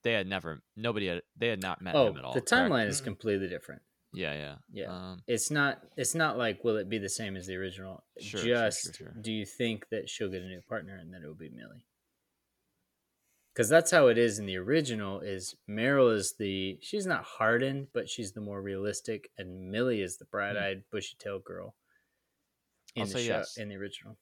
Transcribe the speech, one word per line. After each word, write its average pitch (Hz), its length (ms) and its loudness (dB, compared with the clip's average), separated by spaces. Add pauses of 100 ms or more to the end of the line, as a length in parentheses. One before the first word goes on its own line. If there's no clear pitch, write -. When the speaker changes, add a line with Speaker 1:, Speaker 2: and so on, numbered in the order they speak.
Speaker 1:
they 117 120 2
had 98 120 2
never, 82 360 -4 (140)
nobody 107 320 0
had, 87 140 -2 (140)
they 117 120 0
had 104 140 -2
not 90 200 -4
met 92 140 -2
Speaker 2:
Oh, 135 80 8
Speaker 1:
him 95 140 4
at 64 60 -10
all, 64 100 -6
Speaker 2:
the 127 80 2
Speaker 1:
correct? 240 340 4
Speaker 2:
timeline 107 120 2
is 95 120 -2
Speaker 3:
Mm-mm. - 0 -
Speaker 2:
completely 98 480 -2
different. - 340 -10 (300)
Speaker 1:
Yeah, 80 220 -4
yeah. 73 240 -8 (140)
Speaker 2:
Yeah. - 200 -8
Speaker 1:
Um, 92 340 -12
Speaker 2:
It's 117 240 0
not, 143 340 2 (120)
it's 143 180 -2
not 151 240 2
like, 113 260 -2
will 110 120 4
it 98 120 -2
be 110 100 0
the 98 100 -4
same 98 280 -4
as 90 100 -10
the 92 100 -6
original? 95 480 -8 (140)
Speaker 1:
Sure, 107 360 0
sure, 113 200 4
Speaker 2:
Just, - 80 -4
Speaker 1:
sure, - 100 -8
sure. - 280 -14
Speaker 2:
do 110 120 -4
you 107 140 -2
think 113 440 -4
that 107 180 -4
she'll 101 220 -4
get 92 120 -6
a 92 60 -12
new 90 140 -14
partner 98 340 -10
and 87 160 -16
then 90 100 -16
it 76 40 -14
will 78 80 -12
be 80 160 -14
Millie? 58 360 -18 (1700)
'Cause 113 140 4
that's 165 200 8
how 151 180 10
it 113 100 8
is 113 200 6
in 107 60 -4
the 95 140 -2
original, 107 600 0
is 95 360 -6 (100)
Meryl 120 480 6
is 98 200 0
the, 95 480 -2
she's 202 240 -4
not 147 180 0
hardened, 135 680 2
but 117 120 -2
she's 101 260 -8
the 107 100 -12
more 101 180 -6
realistic, 98 800 -4
and 92 320 -12
Millie 113 320 0
is 90 160 -6
the - 80 -20 (220)
Speaker 1:
Hmm. 101 180 0
Speaker 2:
bright-eyed, 98 240 -6
bushy-tailed 101 520 -8
girl 90 320 -12 (1200)
in 113 60 -2
Speaker 1:
I'll 104 80 0
Speaker 2:
the - 40 -8
Speaker 1:
say - 20 -2
Speaker 2:
show, 117 300 0
Speaker 1:
yes. - 100 -12
Speaker 2:
in 107 120 -8
the 98 80 -10
original. 101 460 -12